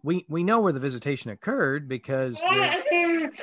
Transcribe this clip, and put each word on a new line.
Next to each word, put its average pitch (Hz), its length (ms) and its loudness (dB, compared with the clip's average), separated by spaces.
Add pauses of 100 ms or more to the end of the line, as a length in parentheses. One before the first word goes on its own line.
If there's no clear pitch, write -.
we, 175 260 -2
we 165 160 -2
know 220 160 4
where 190 140 4
the 135 80 -2
visitation 131 500 -4
occurred 147 560 -2
because 131 480 -4
the, 339 960 2 (120)